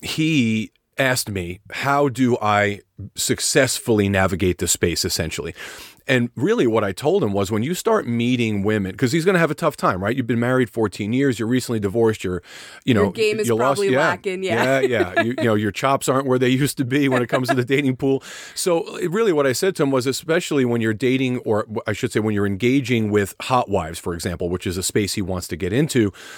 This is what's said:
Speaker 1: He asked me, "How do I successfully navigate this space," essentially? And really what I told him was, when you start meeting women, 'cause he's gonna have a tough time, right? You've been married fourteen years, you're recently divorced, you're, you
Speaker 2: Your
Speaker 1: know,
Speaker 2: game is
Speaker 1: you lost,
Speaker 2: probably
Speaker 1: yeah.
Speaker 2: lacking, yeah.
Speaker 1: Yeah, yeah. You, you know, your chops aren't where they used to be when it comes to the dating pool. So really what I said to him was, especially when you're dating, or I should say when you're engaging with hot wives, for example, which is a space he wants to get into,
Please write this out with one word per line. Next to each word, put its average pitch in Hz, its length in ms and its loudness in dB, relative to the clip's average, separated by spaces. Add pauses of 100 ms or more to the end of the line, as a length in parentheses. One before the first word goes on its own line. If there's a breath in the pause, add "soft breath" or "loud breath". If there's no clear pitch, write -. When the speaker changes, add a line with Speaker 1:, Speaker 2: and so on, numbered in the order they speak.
Speaker 1:
He 120 680 0 (240)
asked 127 340 0
me, 90 300 -6 (120)
"How 143 360 0
do 123 320 2
I 104 400 2 (340)
successfully 117 920 2
navigate 95 500 2
this 85 140 -2
space," - 320 0
essentially? 80 500 -4 (560 loud breath)
And 120 240 2
really 175 320 2
what 110 180 2
I 98 80 -2
told 165 300 0
him 101 120 0
was, 101 160 0
when 110 120 0
you 160 120 -2
start 220 320 0
meeting 117 560 0
women, 98 340 0
'cause 127 160 0
he's 165 140 0
gonna 190 120 4
have 165 120 2
a 151 40 -4
tough 156 220 -2
time, 104 260 -2
right? 110 140 -2
You've 117 100 -2
been 120 140 0
married 127 300 2
fourteen 107 420 -2
years, 131 260 2
you're 110 80 -2
recently 120 340 0
divorced, 110 440 2
you're, 90 180 -4 (440 loud breath)
you 127 80 4
Speaker 2:
Your 104 100 4
Speaker 1:
know, 98 60 2
Speaker 2:
game 214 280 0
is 107 80 -2
Speaker 1:
you 117 80 2
lost, 131 220 2
Speaker 2:
probably 196 160 0
Speaker 1:
yeah. 127 60 4
Speaker 2:
lacking, 185 440 -2
yeah. 135 380 0
Speaker 1:
Yeah, 113 340 0
yeah. 339 80 2
You, 120 140 -2
you - 80 -2
know, 110 100 4
your 107 160 0
chops 135 380 0
aren't 135 180 0
where 127 120 2
they 127 100 2
used 131 300 0
to 135 80 -4
be 135 240 0
when 127 100 2
it 120 80 -2
comes 127 200 -2
to - 60 0
the 123 100 2
dating 135 320 0
pool. 135 260 0 (320 loud breath)
So - 520 -2
really 190 280 2
what 143 120 2
I 131 60 4
said 185 240 0
to 160 60 0
him 139 80 2
was, 131 160 0
especially 156 580 0
when 120 160 2
you're 110 140 2
dating, 127 460 0
or 104 260 0 (200)
I 110 60 -2
should 110 180 -4
say 117 100 0
when 107 140 0
you're 101 120 2
engaging 117 640 0
with 101 320 2
hot 127 260 0
wives, 85 300 -2
for 87 160 -6
example, 85 340 -6
which 90 180 -4
is 90 120 -2
a 92 40 -4
space 104 300 -2
he 110 100 -4
wants 90 260 -6
to 90 80 -6
get 90 180 -4
into, 123 360 2 (280 loud breath)